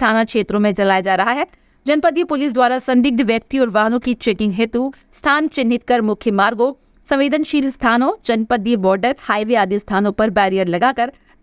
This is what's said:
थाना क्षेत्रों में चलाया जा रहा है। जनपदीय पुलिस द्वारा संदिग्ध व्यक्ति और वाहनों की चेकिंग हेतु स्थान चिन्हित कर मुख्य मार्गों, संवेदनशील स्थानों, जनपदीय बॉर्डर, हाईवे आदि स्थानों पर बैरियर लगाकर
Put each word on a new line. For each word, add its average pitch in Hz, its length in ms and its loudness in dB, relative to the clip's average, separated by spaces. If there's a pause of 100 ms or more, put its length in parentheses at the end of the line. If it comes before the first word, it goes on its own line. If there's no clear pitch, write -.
थाना 226 220 2
क्षेत्रों 208 360 -2
में 208 140 2
चलाया 196 260 2
जा 190 140 0
रहा 196 180 0
है। 294 140 -4 (400)
जनपदीय 302 380 0
पुलिस 285 280 -2
द्वारा 247 280 2
संदिग्ध 254 420 2
व्यक्ति 226 360 -2
और 247 120 2
वाहनों 220 280 0
की 247 180 -2
चेकिंग 208 360 -2
हेतु 233 400 -2 (220)
स्थान 302 340 0
चिन्हित 240 340 -2
कर 247 200 0
मुख्य 214 300 -2
मार्गों, 226 400 0 (360)
संवेदनशील 285 600 0
स्थानों, 247 400 0 (160)
जनपदीय 226 500 0
बॉर्डर, 190 440 0
हाईवे 214 340 -2
आदि 202 240 0
स्थानों 202 340 -2
पर 220 180 0
बैरियर 190 360 0
लगाकर 240 460 0 (300)